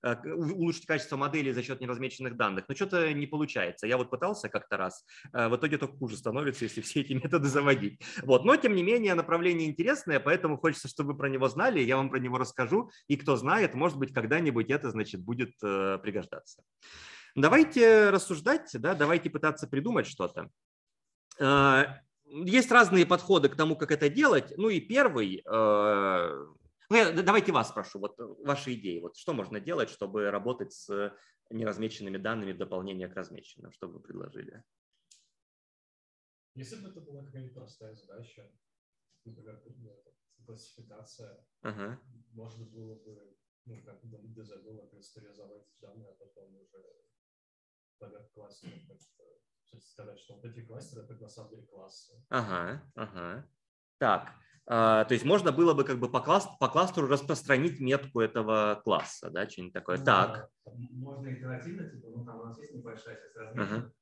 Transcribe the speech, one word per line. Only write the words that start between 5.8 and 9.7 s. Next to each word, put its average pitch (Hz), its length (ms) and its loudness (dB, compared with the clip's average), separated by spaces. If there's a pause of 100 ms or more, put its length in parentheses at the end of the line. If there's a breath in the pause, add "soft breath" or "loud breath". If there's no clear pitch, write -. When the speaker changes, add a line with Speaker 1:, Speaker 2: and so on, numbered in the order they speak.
Speaker 1:
хуже 120 200 -8
становится, 131 480 -4
если 110 160 -8
все - 200 -4
эти 135 120 -4
методы 139 340 0
заводить. 135 520 2 (240 loud breath)
Вот. 127 220 6
Но, 254 120 8
тем 220 180 2
не 180 80 2
менее, 208 320 2
направление 165 540 2
интересное, 170 500 0